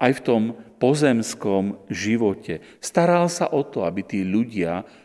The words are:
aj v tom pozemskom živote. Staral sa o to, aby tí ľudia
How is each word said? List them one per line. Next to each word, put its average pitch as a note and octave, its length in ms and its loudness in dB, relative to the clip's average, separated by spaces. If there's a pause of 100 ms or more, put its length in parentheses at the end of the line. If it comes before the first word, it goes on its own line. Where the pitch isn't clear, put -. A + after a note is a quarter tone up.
aj B2 160 4
v - 80 -14
tom A2+ 160 4 (400)
pozemskom A2+ 1040 2
živote. G2 720 0 (240)
Staral F3 480 2
sa F3 160 -2
o D3 160 0
to, G2 240 -4
aby F#2 160 -4
tí F#2+ 240 -4
ľudia G2 560 -2 (220)